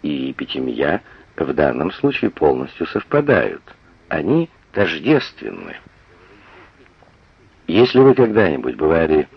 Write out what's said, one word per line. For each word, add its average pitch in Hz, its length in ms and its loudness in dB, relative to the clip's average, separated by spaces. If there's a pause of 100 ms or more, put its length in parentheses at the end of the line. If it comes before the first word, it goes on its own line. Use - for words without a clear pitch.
и 76 60 -4
епитемия 67 960 -4 (340)
в 78 160 -4
данном 71 400 0
случае - 380 -2
полностью - 560 -2
совпадают. 110 760 -2 (460)
Они 127 420 -2 (220)
тождественны. 85 1040 -4 (1900)
Если 123 340 4
вы 131 140 8
когда-нибудь 90 600 2
бывали 78 600 2